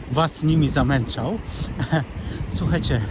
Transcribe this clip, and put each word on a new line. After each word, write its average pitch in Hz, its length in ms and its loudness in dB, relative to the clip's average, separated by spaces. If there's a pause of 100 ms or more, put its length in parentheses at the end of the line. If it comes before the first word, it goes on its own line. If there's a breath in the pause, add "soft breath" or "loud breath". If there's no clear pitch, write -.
(120)
was 156 320 2
nimi 156 260 4
zamęczał. 131 680 0 (400 loud breath)
<laughs> - 720 -4
Słuchajcie, 151 600 0